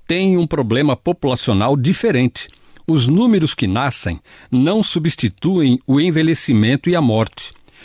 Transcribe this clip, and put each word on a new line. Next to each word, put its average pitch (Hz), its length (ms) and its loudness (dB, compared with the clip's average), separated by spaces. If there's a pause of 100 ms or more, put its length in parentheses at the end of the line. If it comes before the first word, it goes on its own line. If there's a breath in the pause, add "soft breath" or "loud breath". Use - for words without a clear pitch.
têm 185 300 0
um 170 100 0
problema 135 480 0
populacional 127 800 -2
diferente. 139 760 0 (380 soft breath)
Os 147 200 2
números 185 480 2
que - 120 -4
nascem 98 540 -4 (300 loud breath)
não 160 320 2
substituem 156 1040 -2
o 135 120 2
envelhecimento 151 920 0
e 175 60 2
a 170 40 0
morte. 113 540 -2 (300 loud breath)